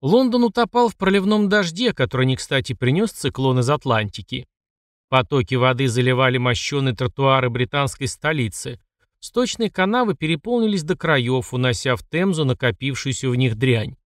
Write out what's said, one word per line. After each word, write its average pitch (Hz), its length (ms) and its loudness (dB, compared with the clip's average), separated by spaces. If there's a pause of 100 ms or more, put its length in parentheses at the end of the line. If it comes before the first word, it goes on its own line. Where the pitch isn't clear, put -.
Лондон 240 380 4
утопал 240 460 2
в - 80 -14
проливном 202 500 2
дожде, 196 460 0
который 131 320 0
не 131 100 2
кстати - 380 -4
принес 143 380 0
циклон 131 480 0
из 120 100 0
Атлантики. 120 800 -2 (580)
Потоки 131 480 0
воды 127 320 2
заливали 127 500 2
мощеные 127 560 -2
тротуары 131 560 0
британской 127 600 -4
столицы. 139 720 -4 (400)
Сточные 233 500 -4
канавы 208 420 0
переполнились 196 680 -2
до 170 140 -4
краев, 131 560 0
унося 127 420 0
в - 80 -8
Темзу 165 400 0
накопившуюся 131 880 -2
в 123 80 0
них 123 180 2
дрянь. 120 400 0 (100)